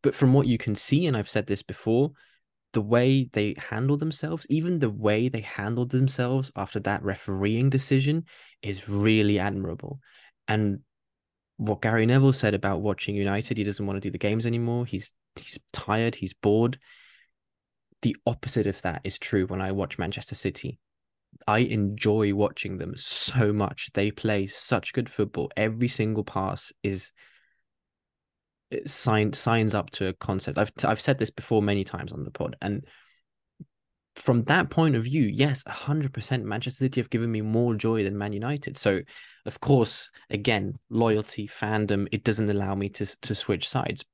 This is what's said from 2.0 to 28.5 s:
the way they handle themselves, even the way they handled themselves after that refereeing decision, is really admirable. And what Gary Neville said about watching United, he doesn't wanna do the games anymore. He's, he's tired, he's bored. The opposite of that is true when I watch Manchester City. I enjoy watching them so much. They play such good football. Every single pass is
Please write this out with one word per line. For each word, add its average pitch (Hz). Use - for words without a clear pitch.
the 113
way 123
they 104
handle 135
themselves, 156
even 160
the 131
way 107
they 123
handled 117
themselves 131
after 101
that 101
refereeing 104
decision, 135
is 98
really 104
admirable. 95
And 107
what 107
Gary 113
Neville 135
said 107
about 98
watching 101
United, 101
he 104
doesn't 104
wanna 98
do 101
the 90
games 110
anymore. 120
He's, -
he's -
tired, 113
he's 92
bored. 113
The -
opposite 113
of 98
that 85
is 95
true 95
when 92
I 95
watch 98
Manchester 95
City. -
I 107
enjoy 107
watching 98
them -
so -
much. -
They 104
play 104
such -
good 117
football. -
Every 113
single 107
pass 95
is 98